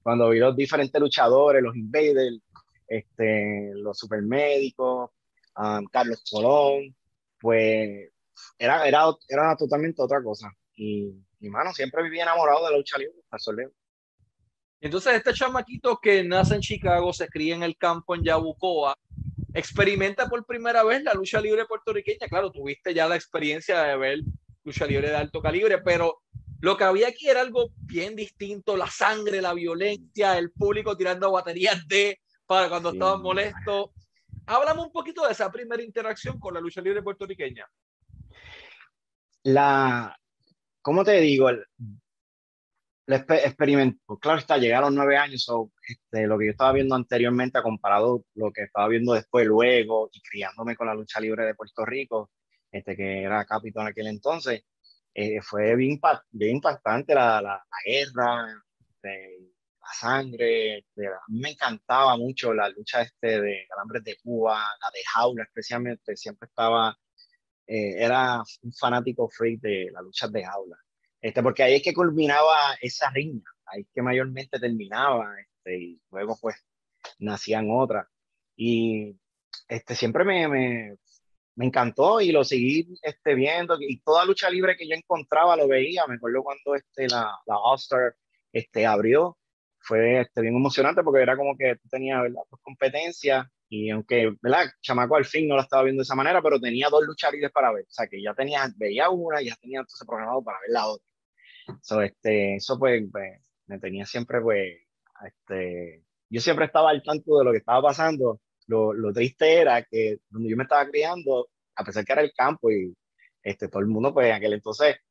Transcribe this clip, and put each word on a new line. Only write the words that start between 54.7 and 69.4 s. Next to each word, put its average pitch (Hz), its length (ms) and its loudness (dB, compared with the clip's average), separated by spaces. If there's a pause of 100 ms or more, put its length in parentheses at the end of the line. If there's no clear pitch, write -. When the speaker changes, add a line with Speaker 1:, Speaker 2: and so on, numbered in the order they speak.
Speaker 1:
eh, 104 260 -4
fue 107 340 0
bien 131 240 0
impa-, 151 320 0
bien 110 260 -2
impactante 139 580 -2
la, 117 260 4
la, 101 120 -6
la - 340 -12
guerra, 120 760 -2 (280)
este, 95 480 -16 (420)
la - 200 -18
sangre, 117 800 -2
este, 101 280 -12
a 92 220 -10
mí 110 120 -6
me 143 100 -6
encantaba 127 640 0
mucho 123 380 -4
la 104 160 -2
lucha, 107 320 -4
este, 113 360 -4
de 101 280 -4 (100)
Alambres 110 260 -8
de 107 200 -14
Cuba, 113 320 0
la 104 360 -6
de 98 100 -10 (120)
Jaula 117 300 0
especialmente, 117 760 -8
siempre 107 320 -16
estaba, 113 480 0 (720)
eh, 104 320 -4
era 123 440 2 (200)
un 120 100 -14
fanático 123 560 -2
freak 117 320 -4